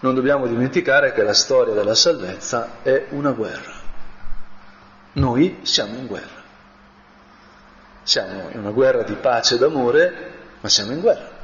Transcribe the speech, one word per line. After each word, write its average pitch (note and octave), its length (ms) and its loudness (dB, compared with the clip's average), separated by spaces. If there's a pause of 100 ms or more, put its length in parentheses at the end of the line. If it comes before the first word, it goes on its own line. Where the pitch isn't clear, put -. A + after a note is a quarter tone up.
Non C3 160 2
dobbiamo C3 320 2
dimenticare C3+ 640 2
che A2 100 2
la G#2 120 2
storia A#2+ 380 4
della G#2 220 2
salvezza A2+ 880 -2
è C3+ 280 0
una C#3+ 200 -2
guerra. A2 480 -6 (1300)
Noi C3+ 500 2
siamo A2 340 -2
in C3 100 -10
guerra. G2+ 320 -12 (1600)
Siamo F#2+ 480 -4
in A2+ 100 -10
una G2+ 100 -6
guerra B2 320 2
di G#2 120 -6
pace A#2+ 420 2
e - 20 2
d'amore, D3 720 2 (300)
ma G#2+ 100 -8
siamo G#2+ 220 0
in D3+ 80 -6
guerra. - 440 0